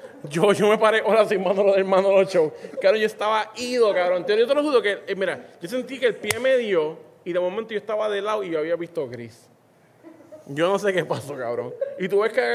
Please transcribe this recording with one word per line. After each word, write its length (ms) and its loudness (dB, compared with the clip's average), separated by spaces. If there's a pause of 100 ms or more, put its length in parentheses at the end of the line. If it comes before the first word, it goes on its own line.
(300)
Yo, 220 2
yo 180 2
me 80 4
paré: 280 4
"Hola, 200 4
soy 120 0
Manolo 360 2
del 120 2
Manolo 400 4
Show". 260 2 (300)
Cabrón, 180 4
yo 80 2
estaba 480 -2
ido, 380 2
cabrón. 340 0
Yo, 80 2
yo 100 4
te 80 2
lo 80 2
juro 200 4
que, 260 -2
eh, 80 -4
mira, 240 -2 (220)
yo 80 -10
sentí 280 -6
que 100 2
el 80 0
pie 240 -6
me 180 2
dio 400 -2 (260)
y 80 -8
de 80 -2
momento 340 -4
yo 60 -4
estaba 300 -4
de 120 -2
lado 220 -4
y 60 -10
yo 100 -2
había 160 -2
visto 320 -6
gris. 420 -16 (960)
Yo 220 -2
no 100 2
sé 140 -2
qué 140 0
pasó, 320 -6
cabrón. 360 -6 (240)
Y 120 -4
tú 100 2
ves 140 0
que 80 0
la 140 0